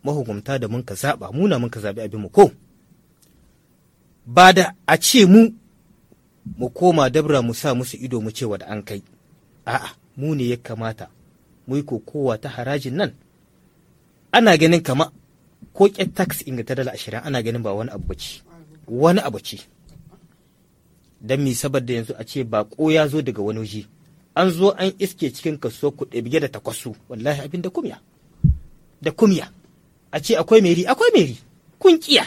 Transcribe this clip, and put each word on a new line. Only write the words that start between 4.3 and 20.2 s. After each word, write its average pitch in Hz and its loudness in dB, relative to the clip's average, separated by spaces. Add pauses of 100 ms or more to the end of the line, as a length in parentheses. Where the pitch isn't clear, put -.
da 180 2 (120)
a 160 4
ce 233 6
mu, 220 10 (1080)
mu 123 -6
koma 165 4
dabra 147 2
mu 117 -2
sa 139 -2
musu 127 -6
ido 123 -6
mu 107 -6
ce 123 -8
wa 104 -4
da - -14
an 101 -10
kai. 101 -12 (640)
A'a, - -4 (280)
mu 151 -4
ne 131 -4
ya 120 -2
kamata 113 -10 (580)
mu 131 -6
yi 147 -2
kokowa 127 -4
ta 143 -14
harajin 127 -8
nan. 170 -4 (1200)
Ana 220 6
ganin 160 4
kama 143 -2 (600)
ko 196 4
ƙyar 196 -2
tax - -4
inga 123 -8
ta 131 -6
dala 127 -6
ashirin 110 -10
ana 135 -4
ganin 117 -4
ba 104 -4
wani 110 -6
abu 101 -12
bace. - -12 (460)
Wani 156 2
abu - -8
ce. - -14 (1600)